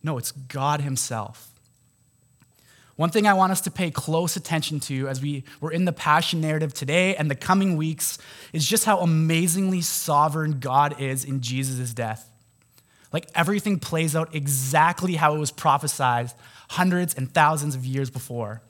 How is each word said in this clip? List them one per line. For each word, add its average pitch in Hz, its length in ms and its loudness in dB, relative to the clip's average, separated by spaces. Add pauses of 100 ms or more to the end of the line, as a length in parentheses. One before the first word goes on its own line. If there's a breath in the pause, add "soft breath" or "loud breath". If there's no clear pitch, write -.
No, 147 160 -4
it's - 120 -8
God 139 500 -2
himself. 120 680 -6 (1500 soft breath)
One 165 140 0
thing 208 160 2
I 208 80 8
want 190 200 6
us - 80 0
to 170 100 -4
pay 180 180 -2
close 160 460 -2
attention 156 460 -2
to 135 260 -4
as 135 120 -6
we, 143 260 -6 (140 loud breath)
we're 156 120 -6
in 170 140 0
the 170 80 0
Passion 160 480 2
narrative 156 340 -2
today 180 400 2
and 151 140 0
the 139 60 -2
coming 190 400 2
weeks 156 440 -4 (320 loud breath)
is 156 160 -2
just 214 180 2
how 202 140 4
amazingly 170 840 2
sovereign 151 760 0
God 139 420 2
is 135 240 -4
in 135 160 -4
Jesus' 127 520 -4
death. 113 360 -6 (840 soft breath)
Like, - 240 -6
everything 190 440 0
plays 160 360 -2
out 160 180 -2
exactly 151 840 2
how 151 180 4
it - 20 -2
was 151 140 -2
prophesied 131 800 0 (380 loud breath)
hundreds 180 440 2
and 131 180 -6
thousands 151 440 2
of 131 100 -6
years 131 240 -2
before. 117 600 -8